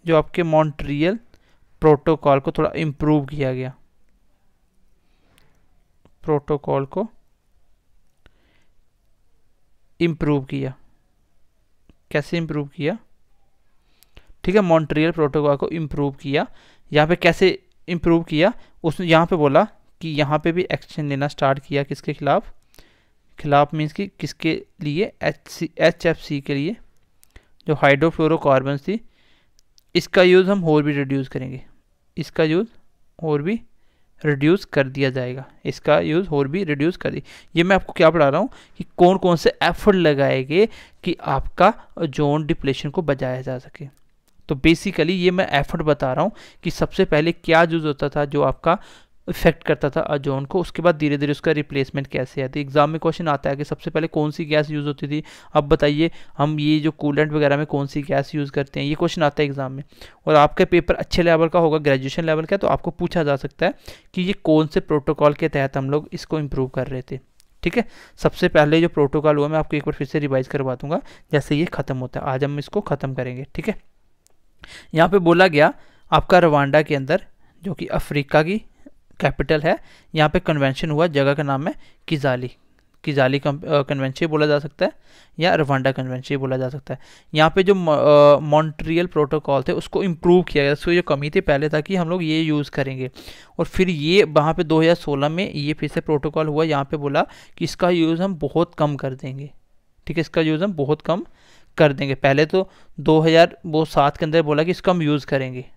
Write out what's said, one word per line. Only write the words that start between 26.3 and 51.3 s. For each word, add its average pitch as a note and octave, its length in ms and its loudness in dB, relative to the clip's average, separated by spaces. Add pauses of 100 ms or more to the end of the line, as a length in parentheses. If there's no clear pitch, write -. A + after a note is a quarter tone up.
के C#3+ 140 -6
लिए, D#3 220 -6 (920)
जो D#3 80 0
हाइड्रोफ्लोरोकार्बन्स C#3+ 1040 2
थी G#3 200 -6 (920)
इसका F#3 280 2
यूज़ F#3 280 6
हम G3 160 0
और D3+ 160 4
भी D3 120 -2
रिड्यूस C#3 340 -4
करेंगे, C3 340 -10 (540)
इसका - 280 -2
यूज़ E3+ 240 0 (500)
और D3+ 240 -4
भी G#3+ 180 -4 (600)
रिड्यूस D3+ 440 0
कर C3+ 220 -2
दिया C3+ 220 -2
जाएगा, B2+ 340 -8 (200)
इसका D3 360 0
यूज़ E3+ 280 -2
और C#3 200 0
भी F#3 160 -4
रिड्यूस D3+ 320 -2
कर - 140 -6
दिया। - 440 -16
ये E3 100 2
मैं F#3+ 120 4
आपको - 160 -4
क्या E3 180 6
पढ़ा D#3 180 4
रहा D3+ 120 2
हूँ A#3+ 100 -4 (280)
कि - 60 -10 (120)
कौन F3+ 220 6
कौन F3 180 2
से - 160 2 (100)
एफर्ट F3 340 2
लगाए C#3 480 2
गए F3+ 240 2 (360)
कि F3+ 180 -2
आपका D3+ 500 2 (260)
ओजोन D3+ 480 -2
डिप्लेशन C#3+ 440 -4
को F#3 140 -4
बचाया C3+ 380 -4
जा C3 160 -8
सके। - 300 -18 (600)
तो D3+ 80 -2
basically E3 560 2
ये F3+ 180 2
मैं F3+ 200 0
एफर्ट C#3+ 340 -2
बता C#3+ 280 0
रहा D3+ 120 0
हूँ G#3+ 80 -2 (320)
कि E3+ 80 -2
सबसे - 340 -2
पहले D#3+ 280 0
क्या E3 300 2
यूज़ D#3+ 220 -2
होता D3 220 -4
था D3 180 -2
जो C#3+ 180 -2
आपका E3 340 0 (500)
इफेक्ट - 360 0
करता D3+ 260 -2
था D#3+ 140 -4
ओजोन C#3 400 -4
को, F#3 160 -4
उसके E3+ 220 -8
बाद E3+ 140 4
धीरे D3 220 0
धीरे D3 140 -2